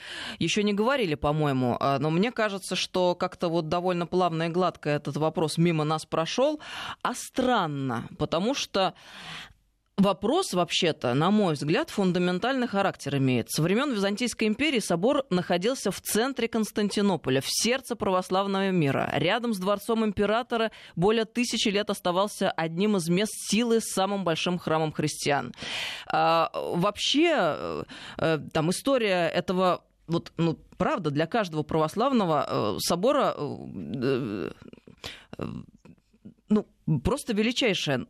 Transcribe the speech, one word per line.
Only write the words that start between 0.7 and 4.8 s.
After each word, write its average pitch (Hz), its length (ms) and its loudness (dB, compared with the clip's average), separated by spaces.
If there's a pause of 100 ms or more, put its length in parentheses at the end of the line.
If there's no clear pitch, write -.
говорили, 214 420 2
по-моему, 143 640 2
а, 139 180 2
но 147 120 0
мне 190 240 2
кажется, 196 420 -4
что 180 400 0
как-то 180 320 -4
вот 165 220 0
довольно 175 380 0
плавно 170 360 2
и 170 60 0
гладко 170 400 0